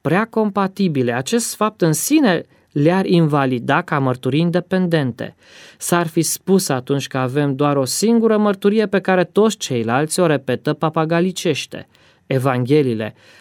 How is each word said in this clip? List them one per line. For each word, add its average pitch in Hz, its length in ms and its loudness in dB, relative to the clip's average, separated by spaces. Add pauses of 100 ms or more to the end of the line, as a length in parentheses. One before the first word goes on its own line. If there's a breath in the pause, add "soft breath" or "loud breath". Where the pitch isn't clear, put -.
prea 185 280 0
compatibile, 190 840 -2
acest 175 420 -4
fapt 214 260 -2
în 160 120 2
sine 226 500 0 (280 soft breath)
le-ar 175 340 2
invalida 143 760 2
ca 156 180 -2
mărturii 131 400 0
independente. 170 960 -2 (420 loud breath)
S-ar 175 300 -2
fi 165 140 -2
spus 185 480 0
atunci 135 380 -2
că - 100 -6
avem 135 380 0
doar 143 220 0
o 135 80 0
singură 220 520 2
mărturie 208 500 0
pe 202 120 0
care 185 240 2
toți 208 340 0
ceilalți 127 600 -2
o 180 60 4
repetă 151 480 0
papagalicește. 165 1120 -2 (380 soft breath)
Evangheliile 127 880 0 (280 soft breath)